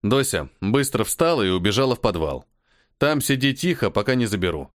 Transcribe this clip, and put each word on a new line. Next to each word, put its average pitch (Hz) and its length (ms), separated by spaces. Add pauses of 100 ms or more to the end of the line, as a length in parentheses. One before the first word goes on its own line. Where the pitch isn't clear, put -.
Дося 104 480 (100)
быстро 117 440
встала 165 400
и 95 60
убежала 104 460
в - 60
подвал. 80 440 (520)
«Там 147 240
сиди 135 320
тихо, 147 380
пока 113 240
не 123 100
заберу. 87 500